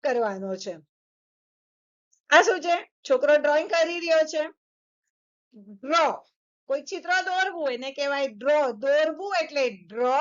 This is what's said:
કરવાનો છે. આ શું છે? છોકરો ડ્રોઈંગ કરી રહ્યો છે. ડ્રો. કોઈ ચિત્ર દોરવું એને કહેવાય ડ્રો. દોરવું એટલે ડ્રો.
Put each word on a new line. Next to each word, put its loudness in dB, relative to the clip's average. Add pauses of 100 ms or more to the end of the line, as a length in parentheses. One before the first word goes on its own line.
કરવાનો -2
છે. -10 (1600)
આ 8
શું 2
છે? 0 (340)
છોકરો 4
ડ્રોઈંગ 2
કરી 0
રહ્યો 2 (100)
છે. -2 (1300)
ડ્રો. 2 (600)
કોઈ -4
ચિત્ર -8 (180)
દોરવું -2
એને -8
કહેવાય -2
ડ્રો. 0
દોરવું 0
એટલે -2
ડ્રો. -2